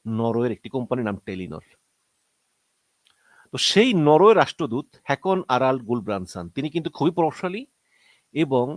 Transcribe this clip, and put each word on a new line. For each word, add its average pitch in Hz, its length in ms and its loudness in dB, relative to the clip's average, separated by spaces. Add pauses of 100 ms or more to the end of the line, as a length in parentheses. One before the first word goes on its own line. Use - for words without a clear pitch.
নরওয়ের 113 500 -2
একটি - 200 -16
কোম্পানির 123 340 -4
নাম 101 80 -6 (100)
টেলিনর। 90 380 -12 (1900)
তো 135 60 -6 (120)
সেই 233 200 4 (180)
নরওয়ের 180 340 8
রাষ্ট্রদূত 135 460 -4 (200)
হ্যাকন 185 320 -2 (160)
আরাল্ড 131 340 2
গুলব্রানসন, 98 560 -6 (100)
তিনি 139 200 -6
কিন্তু 165 220 -6
খুবই 175 200 0
প্রভাবশালী, 180 440 -2 (760)
এবং 135 300 0 (120)